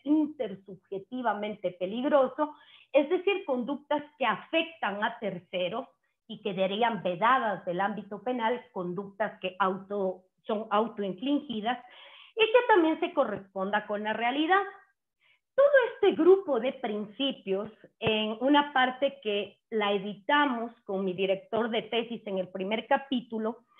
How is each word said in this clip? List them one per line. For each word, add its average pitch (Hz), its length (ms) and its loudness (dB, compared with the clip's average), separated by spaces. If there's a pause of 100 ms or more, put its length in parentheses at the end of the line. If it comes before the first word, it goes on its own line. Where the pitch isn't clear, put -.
intersubjetivamente 214 1700 -4 (100)
peligroso, 262 760 0 (360)
es 294 160 4
decir, 370 380 0
conductas 277 560 -2 (160)
que 262 80 -2
afectan 214 800 -2
a 233 160 -4
terceros 185 680 -6 (400)
y 220 140 -14
quedarían 202 640 -2
vedadas 208 600 0
del 175 160 -4
ámbito 202 420 -6
penal, 240 480 -2
conductas 196 720 -6
que 185 180 -8
auto, 190 640 -4 (240)
son 220 240 -4
autoinfligidas, 220 1080 -2 (640)
y 440 40 6
que 480 240 6
también 320 320 6
se 349 120 -4
corresponda 208 720 -2
con 208 160 -6
la 214 120 -2
realidad. 294 480 2 (920)
Todo 554 120 8 (260)
este 381 200 4
grupo 320 480 6
de 262 100 -2
principios, 214 1000 -4 (300)
en 214 400 -2
una 294 320 4
parte 262 500 0
que 202 360 -4 (120)
la 208 220 0
editamos 233 800 0 (140)
con 196 180 -2
mi 185 80 0
director 196 580 -2
de 220 120 -2
tesis 233 460 -6
en 190 100 -4
el 185 100 -4
primer 196 400 -6
capítulo, 240 720 -2 (220)